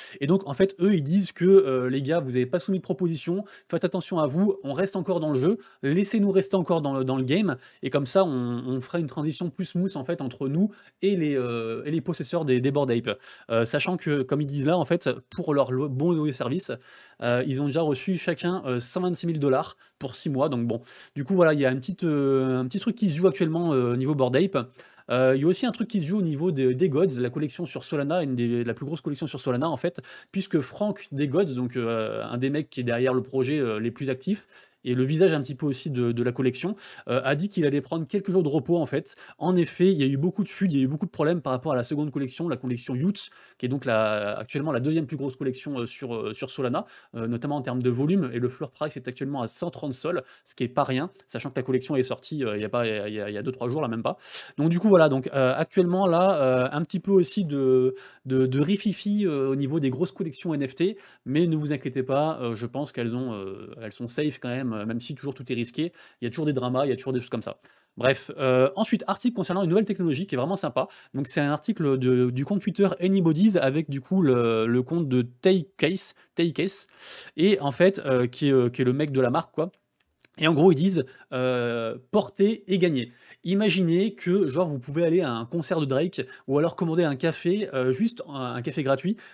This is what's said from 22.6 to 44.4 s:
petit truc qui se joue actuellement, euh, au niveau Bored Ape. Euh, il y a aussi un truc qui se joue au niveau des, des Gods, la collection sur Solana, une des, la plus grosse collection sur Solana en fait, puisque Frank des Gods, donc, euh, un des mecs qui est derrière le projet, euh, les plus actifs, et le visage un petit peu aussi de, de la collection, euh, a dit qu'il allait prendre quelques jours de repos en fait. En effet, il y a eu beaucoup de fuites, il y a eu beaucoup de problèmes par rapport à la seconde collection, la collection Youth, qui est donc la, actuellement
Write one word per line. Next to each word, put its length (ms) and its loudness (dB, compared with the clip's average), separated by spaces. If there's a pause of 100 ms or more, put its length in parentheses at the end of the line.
petit 140 -4
truc 160 -2
qui 160 0
se 60 -2
joue 100 4
actuellement, 440 0
euh, 220 2
au 20 0
niveau 200 0
Bored 200 2
Ape. 320 2 (440)
Euh, 240 4
il 80 0
y 20 2
a 20 4
aussi 200 2
un 40 0
truc 160 -4
qui 140 0
se 60 -2
joue 100 0
au 60 0
niveau 280 0
des, 220 2
des 160 2
Gods, 300 2
la 100 0
collection 380 -6
sur 160 -10
Solana, 400 -2
une 120 -2
des, 280 0
la 100 -2
plus 140 -10
grosse 140 -8
collection 260 -6
sur 120 -10
Solana 300 0
en 80 -4
fait, 240 -4 (300)
puisque 280 -2
Frank 520 -4
des 160 -2
Gods, 260 0
donc, 240 -4
euh, 480 -2
un 140 -6
des 100 0
mecs 220 -4
qui 80 -8
est 40 -4
derrière 300 0
le 80 0
projet, 380 -2
euh, 200 0
les 120 -2
plus 180 -6
actifs, 380 -4 (400)
et 60 0
le 100 2
visage 300 4
un 60 0
petit 160 -6
peu 100 -6
aussi 240 -4
de, 220 2
de 120 0
la 80 0
collection, 440 0 (340)
euh, 140 0
a 100 0
dit 160 -2
qu'il 160 0
allait 160 2
prendre 240 -6
quelques 240 -4
jours 140 2
de 60 -2
repos 280 0
en 80 0
fait. 300 -6 (240)
En 160 0
effet, 360 4
il 60 2
y 60 2
a 20 4
eu 120 2
beaucoup 260 0
de 60 -6
fuites, 220 0
il 60 2
y 40 4
a 20 4
eu 40 4
beaucoup 200 -4
de 40 -18
problèmes 300 0
par 120 -2
rapport 180 -2
à 40 2
la 80 0
seconde 280 -4
collection, 360 -4
la 100 -2
collection 360 -6
Youth, 360 -2 (280)
qui 80 -6
est 40 -2
donc 160 -4
la, 520 0
actuellement 340 -4